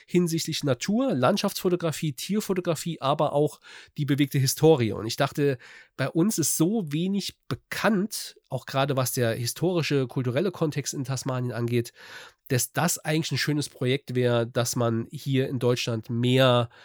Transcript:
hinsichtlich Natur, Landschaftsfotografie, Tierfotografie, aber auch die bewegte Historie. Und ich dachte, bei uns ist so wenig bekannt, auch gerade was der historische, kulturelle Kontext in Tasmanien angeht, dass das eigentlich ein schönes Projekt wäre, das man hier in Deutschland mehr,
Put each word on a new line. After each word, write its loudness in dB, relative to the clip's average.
hinsichtlich 0
Natur, 0
Landschaftsfotografie, 0
Tierfotografie, -4
aber 2
auch 0
die -2
bewegte 2
Historie. 4
Und -6
ich -4
dachte, 0
bei -2
uns 0
ist 0
so 0
wenig -2
bekannt, -2
auch -8
gerade -2
was 0
der 0
historische, -2
kulturelle -2
Kontext -4
in -6
Tasmanien -4
angeht, 0
dass 0
das 0
eigentlich -2
ein 0
schönes 0
Projekt -2
wäre, 2
das -2
man 0
hier 0
in -4
Deutschland 0
mehr, 4